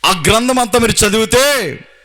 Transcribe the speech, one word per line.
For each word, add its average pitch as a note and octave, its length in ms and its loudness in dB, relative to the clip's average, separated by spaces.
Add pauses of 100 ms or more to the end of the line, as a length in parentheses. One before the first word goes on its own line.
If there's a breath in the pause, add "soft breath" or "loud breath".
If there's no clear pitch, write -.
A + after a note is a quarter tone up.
ఆ E3+ 220 -2
గ్రంథం A#3+ 320 2
అంతా A#3+ 200 0
మీరు G#3+ 280 0
చదివితే A3 720 0 (260)